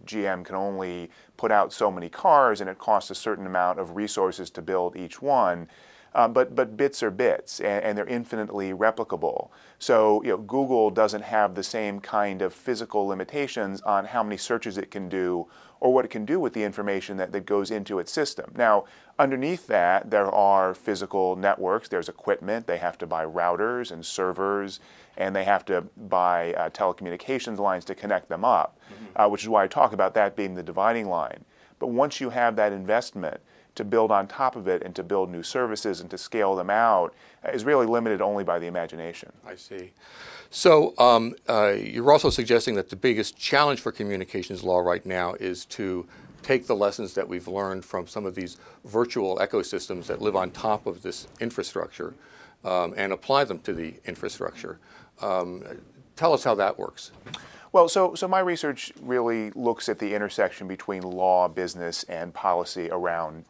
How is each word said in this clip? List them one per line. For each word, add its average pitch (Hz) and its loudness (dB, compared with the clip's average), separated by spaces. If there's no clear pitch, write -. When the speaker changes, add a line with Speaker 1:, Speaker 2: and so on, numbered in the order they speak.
Speaker 1:
G 104 -4
M 90 -2
can 95 -8
only 95 -6
put 113 0
out 104 4
so 104 2
many 87 -8
cars, 131 4
and 95 -4
it 95 -10
costs 104 0
a 92 -10
certain 98 -4
amount 90 0
of 90 -6
resources 95 -2
to - -14
build 90 0
each 87 -12
one. 98 2
Uh, 120 6
but, 127 2
but 113 0
bits 139 0
are 107 2
bits, 101 0
and, 101 0
and 104 -2
they're 104 -2
infinitely 107 -4
replicable. 95 -2
So, 110 6
you 127 -2
know, 95 2
Google 113 2
doesn't 104 2
have 107 0
the 95 -6
same 104 -4
kind 101 -2
of 92 -2
physical 107 -4
limitations 98 -6
on 101 0
how 113 -2
many 104 -4
searches 107 -2
it 95 -6
can 98 -8
do 90 0
or 127 4
what 127 4
it - -8
can 107 -6
do 151 0
with 139 -2
the 107 -4
information 101 -4
that, 92 -4
that 98 -4
goes 101 0
into 101 -4
its 85 -6
system. - -4
Now, 110 4
underneath 139 0
that, 95 2
there 101 4
are 98 4
physical 95 -2
networks. 95 0
There's 87 -4
equipment. 113 -2
They 87 -2
have 85 -4
to 90 -8
buy 80 -4
routers 90 -2
and 82 -12
servers, 95 -2
and 95 -2
they 98 0
have 95 2
to 90 0
buy, 87 2
uh, 82 -4
telecommunications 98 -4
lines 95 0
to 98 -8
connect 98 -2
them 85 -6
up, 110 2
Speaker 2:
Mm-hmm. 101 -6
Speaker 1:
uh, 104 6
which 104 0
is 110 -8
why 104 4
I - -2
talk 127 4
about 95 0
that 101 2
being 95 -4
the 90 -10
dividing 101 0
line. 80 -4
But - -4
once 131 0
you 127 -6
have 117 2
that 104 4
investment, 98 -2
to 107 -4
build 110 4
on 98 4
top 131 -2
of 101 -6
it 90 2
and 90 -10
to 95 -6
build 95 0
new 85 -8
services 107 -2
and 90 -16
to 95 -12
scale 98 0
them 92 -2
out, 101 4
uh, - -4
is 127 -4
really 131 4
limited 113 0
only 101 0
by 87 0
the 85 -8
imagination. 85 -8
Speaker 2:
I 92 -16
see. 92 -16
So, 156 6
um, 120 6
uh, 107 4
you're 113 2
also 147 6
suggesting 117 2
that 98 -2
the - -12
biggest 110 0
challenge 143 2
for 113 -6
communications 95 -6
law 90 4
right 90 0
now 90 -2
is 92 -6
to 92 -6
take 131 0
the 120 2
lessons 101 0
that 98 -2
we've 110 -8
learned 95 -4
from 90 -8
some 104 -8
of 92 -6
these 92 -10
virtual 107 0
ecosystems 95 -2
that - -6
live 104 -2
on 92 0
top 107 -2
of 87 -8
this - -10
infrastructure, 87 -8
um, 90 0
and 98 -2
apply 135 0
them 98 -4
to 98 -6
the 82 -8
infrastructure. - -10
Um, 92 -4
tell 160 4
us 131 2
how 120 4
that 98 0
works. - -10
Speaker 1:
Well, 180 8
so, 185 2
so 185 -4
my 190 4
research 160 -2
really 117 0
looks 117 -2
at 104 -2
the 104 -2
intersection 101 -2
between 95 -6
law, 92 4
business, 87 -6
and 87 -8
policy 87 -2
around 82 -4